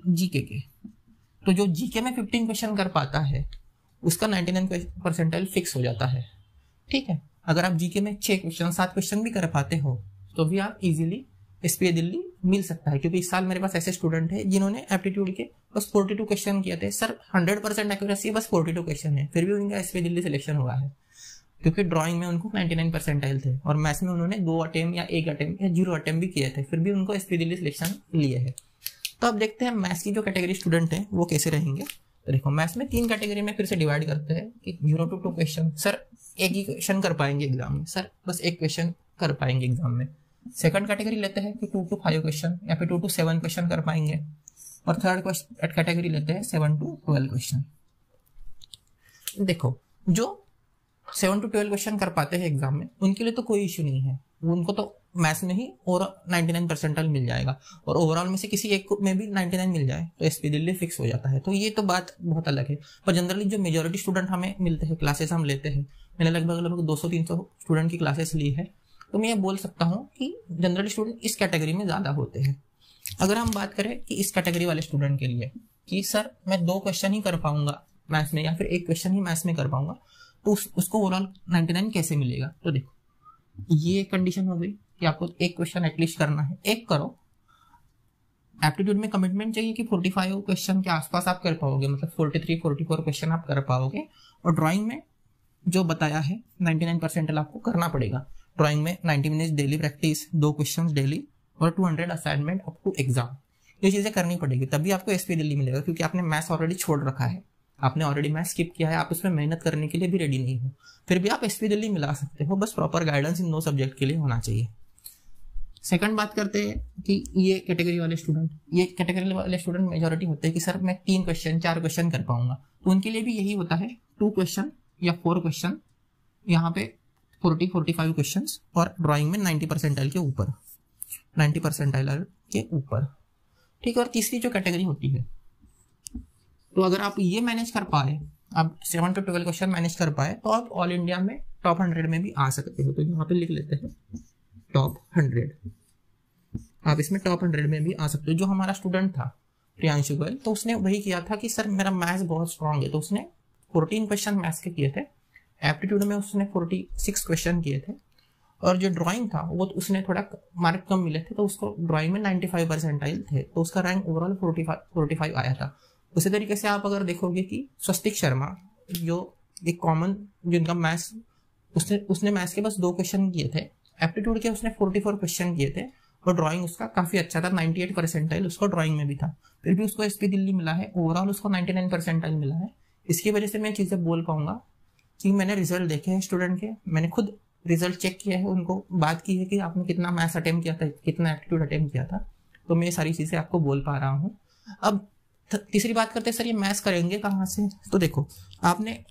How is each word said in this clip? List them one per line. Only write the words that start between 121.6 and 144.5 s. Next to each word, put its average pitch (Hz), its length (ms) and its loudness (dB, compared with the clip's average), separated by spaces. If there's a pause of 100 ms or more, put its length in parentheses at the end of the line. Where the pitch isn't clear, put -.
चार 165 200 0
question 165 300 0
कर 135 140 -2
पाऊंगा।" 123 380 0 (220)
तो 190 60 4
उनके 190 200 4
लिए 220 120 -2
भी 226 140 0
यही 202 180 0
होता 165 220 0
है, 226 200 -4 (220)
two 208 120 4
question 202 400 0 (300)
या 175 140 2
four 175 260 2
question, 170 380 -2 (680)
यहाँ 165 240 4
पे 196 220 -4 (500)
फ़ोर्टी, 170 240 2
फ़ोर्टी 165 260 0
फ़ाइव 160 200 0
questions 160 480 -2 (160)
और 175 240 2
ड्राइंग 151 300 2
में 196 80 0
ninety 170 280 0
percentile 143 440 0
के 180 80 -2
ऊपर, 131 340 0 (840)
नाइंटी 151 220 4
परसेंटाइल 139 480 0 (440)
के 214 200 -2
ऊपर, 139 320 -2 (800)
ठीक 233 140 0
है। 240 60 4
और 240 80 0
तीसरी 226 280 0
जो 247 120 0
कैटेगरी 185 320 0
होती 143 280 0
है, 131 140 0 (1500)
तो 190 80 4
अगर 185 180 2
आप 202 200 -2
ये 190 220 2
manage 233 280 -2
कर 226 160 -2
पाए, 147 340 0 (360)
आप 160 280 0
seven 170 280 0
to 196 80 0
twelve 180 220 -2
question 175 280 0
manage 170 260 0
कर 160 160 2
पाए, 147 220 0
तो - 160 -4
आप 233 220 0
all 180 180 0
India 175 300 -2
में 220 180 0 (260)
top 175 160 4
hundred 165 300 2
में 165 120 0
भी 202 100 -6
आ 139 180 2
सकते - 320 -4
हो। 139 100 2
तो 147 100 0
यहाँ 160 220 0
पे 175 100 0
लिख 170 160 0
लेते 147 260 -2
हैं - 180 -8 (800)